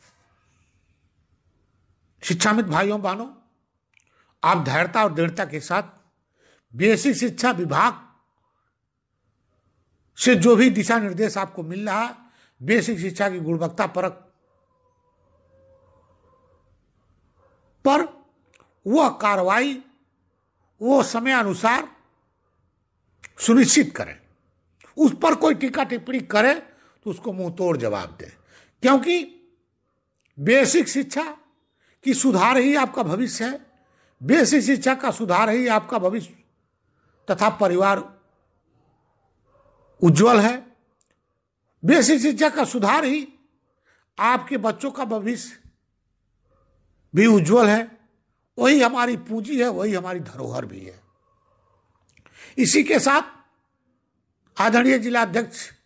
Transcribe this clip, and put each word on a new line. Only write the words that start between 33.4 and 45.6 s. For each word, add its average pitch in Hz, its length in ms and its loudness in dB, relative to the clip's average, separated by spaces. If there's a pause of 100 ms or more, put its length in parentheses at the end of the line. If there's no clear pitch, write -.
है। 269 300 -12 (460)
बेसिक 247 420 4
शिक्षा 247 320 0
का 262 160 -4
सुधार 202 380 0
ही 247 200 0
आपका 220 300 -2
भविष्य 190 360 -4 (920)
तथा 202 220 2
परिवार 196 480 0 (2000)
उज्जवल 202 380 6
है। 226 140 2 (1300)
बेसिक 262 380 4
शिक्षा 285 280 0
का 294 160 -2
सुधार 240 400 0
ही 269 220 -2 (920)
आपके 247 380 -2
बच्चों 220 340 -4
का 269 140 -8
भविष्य 220 540 -8 (1600)